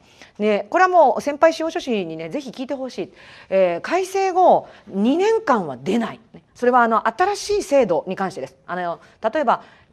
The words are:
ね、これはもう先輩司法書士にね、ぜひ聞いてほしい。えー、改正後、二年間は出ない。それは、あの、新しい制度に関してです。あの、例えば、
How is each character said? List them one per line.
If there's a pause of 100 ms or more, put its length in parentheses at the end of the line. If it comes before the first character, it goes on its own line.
(380)
ね、
こ
れ
は
も
う
先
輩
司
法
書
士
に
ね、
ぜ
ひ
聞
い
て
ほ
し
い。 (360)
え
ー、
改
正
後、 (180)
二
年
間
は
出
な
い。 (340)
そ
れ
は、
あ
の、
新
し (100)
い
制
度
に
関
し
て
で
す。 (100)
あ
の、 (320)
例
え
ば、 (300)